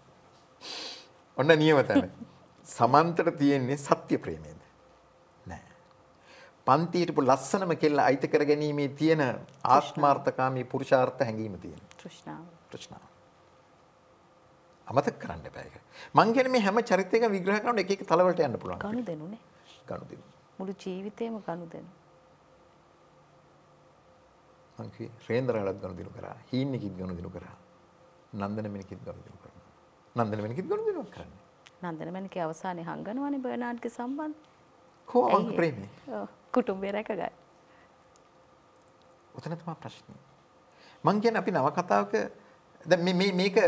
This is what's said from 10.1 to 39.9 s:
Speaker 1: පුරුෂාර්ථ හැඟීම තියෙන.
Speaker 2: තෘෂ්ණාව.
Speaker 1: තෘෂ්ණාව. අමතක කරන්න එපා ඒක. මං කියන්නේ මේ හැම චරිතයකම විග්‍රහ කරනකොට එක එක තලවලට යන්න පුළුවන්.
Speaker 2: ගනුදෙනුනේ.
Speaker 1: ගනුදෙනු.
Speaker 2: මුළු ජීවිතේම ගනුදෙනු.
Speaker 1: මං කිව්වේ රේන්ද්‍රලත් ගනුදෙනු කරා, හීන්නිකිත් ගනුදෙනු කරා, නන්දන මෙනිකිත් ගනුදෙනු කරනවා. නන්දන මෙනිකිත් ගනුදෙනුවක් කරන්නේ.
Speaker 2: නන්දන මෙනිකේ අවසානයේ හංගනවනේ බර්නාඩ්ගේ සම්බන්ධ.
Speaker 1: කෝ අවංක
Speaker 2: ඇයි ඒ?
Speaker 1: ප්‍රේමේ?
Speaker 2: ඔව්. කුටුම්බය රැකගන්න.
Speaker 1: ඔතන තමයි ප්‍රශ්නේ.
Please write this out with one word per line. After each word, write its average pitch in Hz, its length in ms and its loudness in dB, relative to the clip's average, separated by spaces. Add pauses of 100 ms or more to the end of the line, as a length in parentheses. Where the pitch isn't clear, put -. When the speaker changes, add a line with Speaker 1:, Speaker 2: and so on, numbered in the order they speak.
Speaker 1:
පුරුෂාර්ථ 131 560 2
හැඟීම 110 380 -4
තියෙන. - 200 -14 (140)
Speaker 2:
තෘෂ්ණාව. - 480 -16 (260)
Speaker 1:
තෘෂ්ණාව. - 380 -16 (1800)
අමතක - 320 0
කරන්න 82 260 -12
එපා - 180 -16
ඒක. - 140 -18 (320)
මං 190 240 6
කියන්නේ 262 180 2
මේ 247 140 4
හැම 208 160 2
චරිතයකම 220 500 2
විග්‍රහ 196 300 0
කරනකොට 233 180 0
එක 180 120 -2
එක 196 160 -4
තලවලට 175 320 4
යන්න 127 200 -2
පුළුවන්. 90 220 -8
Speaker 2:
ගනුදෙනුනේ. 202 580 -8 (420)
Speaker 1:
ගනුදෙනු. - 420 -12 (300)
Speaker 2:
මුළු 190 200 -10
ජීවිතේම 208 640 -10
ගනුදෙනු. 170 500 -10 (3000)
Speaker 1:
මං 110 140 -14
කිව්වේ - 200 -14 (120)
රේන්ද්‍රලත් 110 580 0
ගනුදෙනු 92 300 -10
කරා, - 240 -14 (100)
හීන්නිකිත් 123 500 -4
ගනුදෙනු 90 340 -8
කරා, 87 260 -14 (760)
නන්දන 104 420 -6
මෙනිකිත් 98 300 -12
ගනුදෙනු - 380 -16
කරනවා. - 280 -20 (480)
නන්දන 107 260 0
මෙනිකිත් 127 260 -6
ගනුදෙනුවක් 403 440 -4
කරන්නේ. - 320 -20 (360)
Speaker 2:
නන්දන 165 340 -8
මෙනිකේ 190 300 -8
අවසානයේ 165 420 -6
හංගනවනේ 220 540 -6
බර්නාඩ්ගේ 240 520 -6
සම්බන්ධ. 285 460 -8 (720)
Speaker 1:
කෝ 247 180 4
අවංක - 100 6
Speaker 2:
ඇයි 226 180 2
ඒ? - 40 -4
Speaker 1:
ප්‍රේමේ? 123 320 -2 (220)
Speaker 2:
ඔව්. 202 160 -6 (220)
කුටුම්බය 196 420 -2
රැකගන්න. 208 440 -6 (2000)
Speaker 1:
ඔතන 156 240 -10
තමයි 165 180 -10
ප්‍රශ්නේ. - 440 -16 (840)